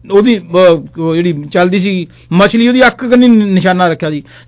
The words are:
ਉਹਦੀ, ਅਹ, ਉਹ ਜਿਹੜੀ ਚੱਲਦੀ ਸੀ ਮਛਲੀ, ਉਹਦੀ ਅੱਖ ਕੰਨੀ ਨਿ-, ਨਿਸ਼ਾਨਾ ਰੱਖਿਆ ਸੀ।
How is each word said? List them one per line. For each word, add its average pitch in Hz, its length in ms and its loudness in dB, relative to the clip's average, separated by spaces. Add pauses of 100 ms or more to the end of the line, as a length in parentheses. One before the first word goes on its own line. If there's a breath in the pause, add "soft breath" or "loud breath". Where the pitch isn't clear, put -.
(100)
ਉਹਦੀ, 214 280 2
ਅਹ, 170 640 0
ਉਹ 165 140 -4
ਜਿਹੜੀ 165 380 -4
ਚੱਲਦੀ 185 280 0
ਸੀ 185 260 -4 (260 soft breath)
ਮਛਲੀ, 214 360 2
ਉਹਦੀ 247 180 2
ਅੱਖ 240 180 -4
ਕੰਨੀ 247 240 2
ਨਿ-, 214 180 4
ਨਿਸ਼ਾਨਾ 185 420 0
ਰੱਖਿਆ 156 220 -4
ਸੀ। 147 120 -8 (260 loud breath)